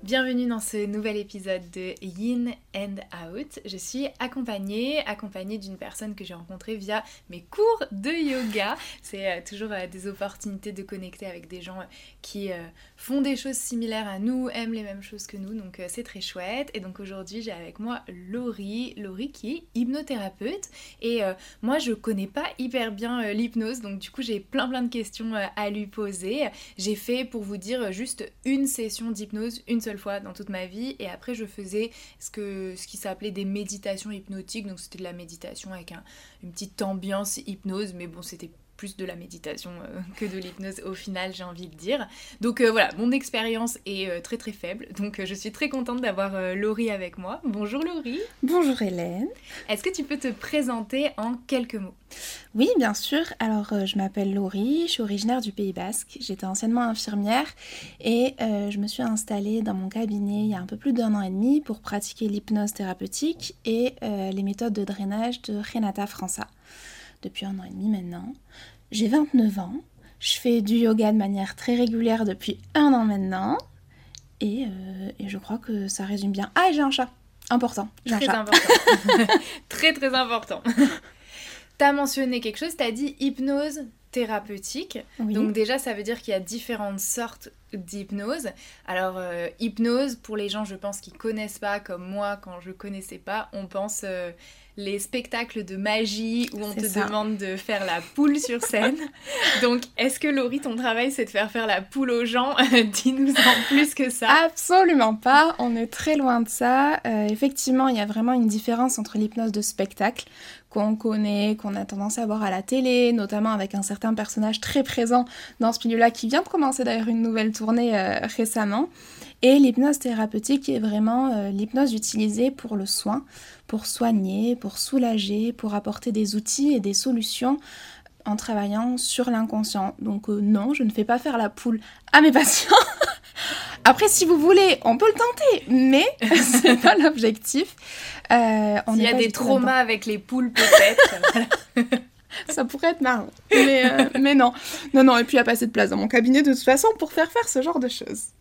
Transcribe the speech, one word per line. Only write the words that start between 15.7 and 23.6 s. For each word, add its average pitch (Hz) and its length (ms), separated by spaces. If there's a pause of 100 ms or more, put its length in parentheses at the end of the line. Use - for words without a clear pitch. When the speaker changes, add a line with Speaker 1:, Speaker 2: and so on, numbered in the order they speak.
Speaker 1:
euh, 180 80
c'est 240 160
très 208 180
chouette. 214 520
Et 220 60
donc 185 200
aujourd'hui, 196 440
j'ai 220 80
avec 170 260
moi 233 240 (300)
Laurie, 226 680
Laurie 208 340
qui 233 220
est 339 100 (120)
hypnothérapeute. 254 960 (340)
Et, 233 200
euh, 190 100 (280)
moi, 247 160
je 247 160
connais 202 340
pas 294 180 (120)
hyper 240 340
bien, 240 320
euh, 208 100
l'hypnose, 233 480